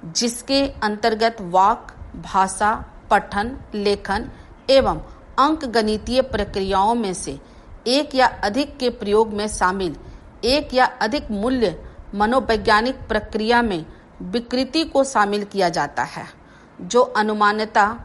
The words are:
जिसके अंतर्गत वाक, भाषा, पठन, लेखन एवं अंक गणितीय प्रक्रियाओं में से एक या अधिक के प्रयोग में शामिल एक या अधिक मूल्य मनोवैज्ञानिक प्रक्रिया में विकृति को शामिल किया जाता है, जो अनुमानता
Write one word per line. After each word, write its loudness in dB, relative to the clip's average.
जिसके -2
अंतर्गत 0
वाक, 2
भाषा, 0
पठन, 0
लेखन -2
एवं 4
अंक 2
गणितीय 0
प्रक्रियाओं 0
में -2
से -10
एक 0
या 4
अधिक -2
के -2
प्रयोग 0
में -4
शामिल -2
एक 0
या 6
अधिक -2
मूल्य -2
मनोवैज्ञानिक 2
प्रक्रिया 0
में -2
विकृति -2
को 2
शामिल 0
किया 0
जाता -4
है, -10
जो 2
अनुमानता 2